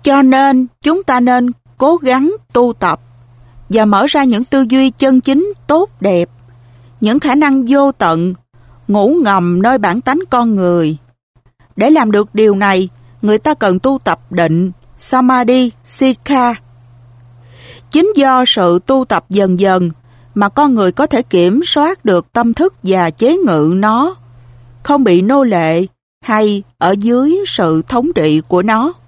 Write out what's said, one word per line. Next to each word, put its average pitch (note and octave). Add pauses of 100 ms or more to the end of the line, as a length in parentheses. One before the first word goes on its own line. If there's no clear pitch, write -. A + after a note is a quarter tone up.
Cho C#4
nên C4 (160)
chúng E4
ta B3+
nên B3 (280)
cố D4
gắng C4+ (160)
tu A#3+
tập E3+ (680)
và A3
mở G3+
ra C#4+
những A#3+
tư C4+
duy C4
chân C4
chính D#4 (140)
tốt E4 (100)
đẹp, F3+ (720)
những A3+
khả C4
năng C#4
vô C#4
tận, F3 (540)
ngủ G#3
ngầm F#3
nơi B3+
bản G3
tánh C4+ (120)
con A#3+
người. F3 (800)
Để A#3+
làm C#4
được G#3
điều G#3
này, F#3+ (340)
người G#3+
ta D4+
cần F#3+
tu C4+
tập -
định, E3+ (260)
Samadhi, B3+ (160)
Sikha. B3+ (1400)
Chính F4+
do C4
sự F3+
tu C4
tập F#3
dần F#3
dần F#3 (440)
mà G3+
con C#4+
người G3
có D4
thể B3
kiểm F#3
soát D#4+
được F3+
tâm A#3
thức F4+
và F3+
chế B3+
ngự E3+
nó, A#3 (680)
không C#4+
bị F3+
nô C4
lệ E3+ (380)
hay G#3+ (160)
ở F#3
dưới B3 (100)
sự E3
thống B3+
trị D#3
của F3+
nó. A3+ (160)